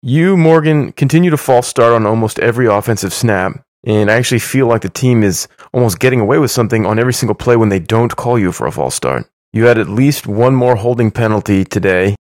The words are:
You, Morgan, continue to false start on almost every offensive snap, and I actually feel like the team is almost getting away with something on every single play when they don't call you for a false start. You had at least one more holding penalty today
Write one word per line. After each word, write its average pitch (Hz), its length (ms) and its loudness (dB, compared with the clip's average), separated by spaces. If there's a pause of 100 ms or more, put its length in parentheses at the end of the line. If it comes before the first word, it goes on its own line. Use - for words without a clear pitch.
You, 165 340 0
Morgan, 156 560 2
continue 165 380 2
to 151 60 0
false 123 320 0
start 117 240 2
on 113 140 2
almost 110 340 -2
every 117 260 0
offensive 101 460 -2
snap, 98 520 -2 (200)
and 107 260 0
I 110 40 2
actually 120 260 0
feel 135 260 -2
like 117 160 0
the 95 60 -8
team 120 340 0
is 95 240 -2 (260)
almost 117 280 0
getting 127 200 2
away 113 180 0
with 135 120 0
something 110 360 -2
on 107 120 0
every 123 140 0
single 107 220 -2
play 120 220 0
when 113 120 2
they 98 100 0
don't 113 360 -2
call 120 240 -2
you 90 140 0
for - 140 -6
a 71 60 -4
false 67 220 -6
start. 64 340 -6 (240)
You 110 120 0
had 120 140 4
at 98 100 -2
least 131 380 -2
one 117 280 0
more 123 220 2
holding 117 340 0
penalty 104 540 0
today 95 500 0 (140)